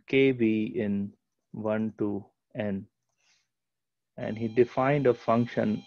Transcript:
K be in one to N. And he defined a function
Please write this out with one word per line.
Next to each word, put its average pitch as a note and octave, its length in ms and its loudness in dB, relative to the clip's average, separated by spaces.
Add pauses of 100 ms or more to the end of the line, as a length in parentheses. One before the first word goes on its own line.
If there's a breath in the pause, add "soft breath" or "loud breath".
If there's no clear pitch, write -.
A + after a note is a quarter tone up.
K C3+ 240 4
be A2 480 0
in G2+ 320 -2 (400)
one G#2+ 480 -4
to G2+ 260 -4 (320)
N. G2+ 280 -4 (1300)
And A2 200 -6
he A2+ 100 -4
defined C3 600 2
a A#2+ 60 6
function A#2 720 0